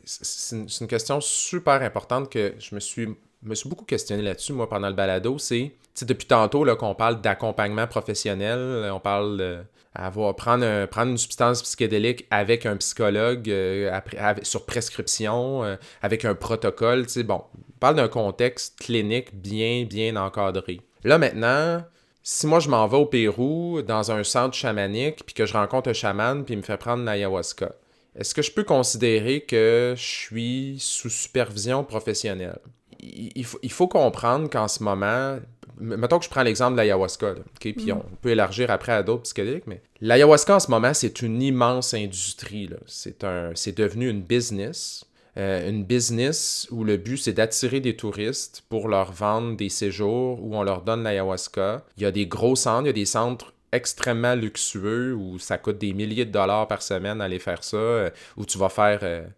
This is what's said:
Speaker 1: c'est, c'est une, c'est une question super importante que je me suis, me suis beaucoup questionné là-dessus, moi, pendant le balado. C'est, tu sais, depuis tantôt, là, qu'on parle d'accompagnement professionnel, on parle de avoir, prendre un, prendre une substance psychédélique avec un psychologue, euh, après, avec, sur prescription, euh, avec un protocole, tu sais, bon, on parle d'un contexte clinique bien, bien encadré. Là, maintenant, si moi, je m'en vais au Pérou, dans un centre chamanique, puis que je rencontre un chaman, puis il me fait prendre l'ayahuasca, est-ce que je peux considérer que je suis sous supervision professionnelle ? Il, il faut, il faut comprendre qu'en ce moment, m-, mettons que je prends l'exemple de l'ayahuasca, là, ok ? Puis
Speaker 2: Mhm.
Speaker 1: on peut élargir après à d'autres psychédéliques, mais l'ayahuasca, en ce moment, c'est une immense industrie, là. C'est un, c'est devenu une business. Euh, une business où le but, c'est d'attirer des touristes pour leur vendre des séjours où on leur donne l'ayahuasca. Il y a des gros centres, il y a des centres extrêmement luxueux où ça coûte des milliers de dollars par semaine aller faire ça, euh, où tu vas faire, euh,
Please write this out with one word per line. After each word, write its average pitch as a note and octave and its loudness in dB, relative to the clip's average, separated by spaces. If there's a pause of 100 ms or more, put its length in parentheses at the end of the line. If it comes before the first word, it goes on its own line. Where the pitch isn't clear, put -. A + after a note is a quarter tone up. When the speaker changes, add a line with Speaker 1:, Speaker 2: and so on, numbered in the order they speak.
Speaker 1:
c'est, - -14
c'est - -8
une, G#2+ -10
c'est - -8
une G#2+ -10
question C#3 0
super D3 2
importante B2 -2
que G#2 0
je - -14
me G2+ -8
suis, A2+ -6 (340)
me A2 -8
suis C3 -8
beaucoup - -10
questionné G#2+ -2
là-dessus, G2+ -6
moi, A#2+ -4
pendant G2+ -2
le G2 -4
balado. G2 0
C'est, B2+ -2
tu - -20 (140)
sais, - -10
depuis B2+ -2
tantôt, A#2+ 6
là, A#2 6
qu'on G2+ -2
parle A2+ 0
d'accompagnement G#2 0
professionnel, G#2+ -2
on F#2+ -6
parle G2+ 0
de F2+ -4 (360)
avoir, G2 -2
prendre A#2+ 2
un, G#2 2
prendre A#2+ 0
une A#2+ 0
substance A#2+ 0
psychédélique A2 0
avec A2 2
un G#2 0
psychologue, A2 0
euh, G2 0
après, - -8
avec, G#2 0
sur - -6
prescription, A#2+ -2
euh, G2 -2 (260)
avec A2 0
un G2+ 4
protocole, A#2 0
tu - -8
sais, B2 -2
bon, G2+ -2 (140)
on - -20
parle C#3+ 6
d'un A#2+ 4
contexte A#2 -2
clinique A2+ -2
bien, A2 -2
bien A2 -2
encadré. F#2+ -2 (220)
Là, C#3 8
maintenant, D3 2 (400)
si - -4
moi, D#3+ 6
je C#3+ -2
m'en A2 6
vais B2+ 4
au C#3+ 6
Pérou, C#3+ 0
dans A2 0
un G#2+ 0
centre B2+ 0
chamanique, A2 -2
puis - -16
que G#2+ 2
je - -6
rencontre A#2+ 0
un A2 0
chaman, A#2 -2
puis A#2+ -6
il G#2 -4
me F#2+ -6
fait G2+ -6
prendre A#2+ -4
l'ayahuasca, G2 -2 (440)
est-ce - -6
que D3 0
je D3 0
peux G#3 0
considérer B2 2
que A#2 4
je A#2+ -10
suis B2+ -6
sous - -4
supervision A#2 -2
professionnelle ? G2+ -4 (400)
Il, - -14
il B2+ -6
faut, - -12
il A#2+ -6
faut F3+ 4
comprendre C#3+ 2
qu'en G#2+ 0
ce - -4
moment, G#2+ 0 (440)
m-, A2 -6
mettons B2 2
que E3 -2
je - -12
prends C3+ 2
l'exemple B2 4
de A#2+ 2
l'ayahuasca, F#2+ 2
là, F#2 -12
ok ? - -20
Puis A2 -4
Speaker 2:
Mhm. - -2
Speaker 1:
on - -10
peut B2 0
élargir A2 2
après G#2+ 0
à G#2+ 4
d'autres A#2 0
psychédéliques, A#2+ -6
mais G2 -12 (180)
l'ayahuasca, D3 8
en F#3 6
ce - -4
moment, A#2+ 4
c'est - -2
une A#2 0
immense B2+ 2
industrie, G2+ -6
là. - -12
C'est - -12
un, F2 -4
c'est F#2 -4
devenu A2 2
une G#2 -2
business. A2+ -2 (340)
Euh, F#2+ -2
une G#2 -2
business A#2+ 0
où A#2 -4
le G#2+ 4
but, A2+ -4
c'est G#2+ -2
d'attirer A#2 2
des B2 0
touristes G#2+ -6
pour A2 -2
leur F#2+ 2
vendre A2 0
des G2+ -2
séjours G#2+ -2
où G#2+ -6
on G#2 0
leur G2 0
donne A2+ -2
l'ayahuasca. G2 -2 (140)
Il G#2 -2
y - 2
a G2 4
des G2 0
gros A2+ 2
centres, B2 2
il - 2
y C#3 4
a A2+ 0
des G#2 0
centres A#2 -2 (200)
extrêmement A#2+ 0
luxueux A2+ -2
où F#2 -8
ça F2+ -4
coûte G#2 -2
des G2+ -4
milliers G#2+ -2
de G#2+ -6
dollars G2+ 2
par G2+ -4
semaine G2+ -4
aller F#2 -4
faire F2 -6
ça, - -6
euh, A2 0 (280)
où G#2 -8
tu - -4
vas F#2+ 2
faire, G#2 4
euh, E2+ -4 (120)